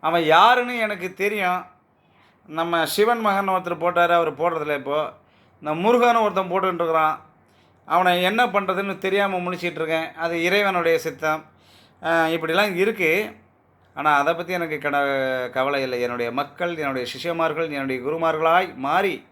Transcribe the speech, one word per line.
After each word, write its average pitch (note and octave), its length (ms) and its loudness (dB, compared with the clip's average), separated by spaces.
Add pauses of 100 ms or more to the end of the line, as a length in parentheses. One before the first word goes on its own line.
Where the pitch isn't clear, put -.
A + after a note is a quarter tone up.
அவன் E3+ 220 0
யாருன்னு A#3+ 560 6
எனக்கு F#3+ 360 -6
தெரியும். F#3+ 500 -2 (800)
நம்ம E3 400 -2
சிவன் A3+ 340 2
மகன் G3 280 0
ஒருத்தர் F3 320 -2
போட்டாரு, F3 300 2
அவர் E3 260 2
போடுறதில்ல D#3 380 -2
இப்போ. C#3 380 -4 (460)
இந்த D3+ 160 -6
முருகன் A#3+ 420 4
ஒருத்தன் F#3+ 340 0
போட்டுக்கிட்டு F#3 240 0
இருக்கிறான். D#3+ 500 0 (600)
அவனை F3+ 380 2
என்ன A3 240 2
பண்றதுன்னு F#3+ 520 -2
தெரியாம F#3+ 380 0
முழிச்சிட்டு F3+ 340 -4
இருக்கேன். D#3+ 440 -4
அது E3+ 280 -4
இறைவனுடைய F3+ 560 2
சித்தம். D#3 460 -4 (580)
அஹ், - 20 -20
இப்படிலாம் E3 680 0
இருக்கு. G#3+ 640 0 (580)
ஆனா, D3 240 2
அதை D3+ 160 2
பத்தி E3+ 180 -6
எனக்கு E3 260 -4
கட-, C3+ 720 -2
கவலை C3+ 300 0
இல்லை. B2+ 180 -4
என்னுடைய A#2+ 320 -4
மக்கள், E3+ 440 -6
என்னுடைய C3+ 360 -6
சிஷ்யமார்கள், E3 580 -2
என்னுடைய C3+ 320 -4
குருமார்களாய் D#3+ 720 0
மாறி D3+ 580 -2